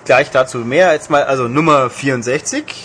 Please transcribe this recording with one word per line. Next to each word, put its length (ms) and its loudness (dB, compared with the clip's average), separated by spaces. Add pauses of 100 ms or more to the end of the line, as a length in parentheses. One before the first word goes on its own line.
gleich 280 2
dazu 280 0
mehr. 320 2
Jetzt 180 -4
mal, 140 2
also 240 -2
Nummer 420 2
vierundsechzig, 760 -4 (200)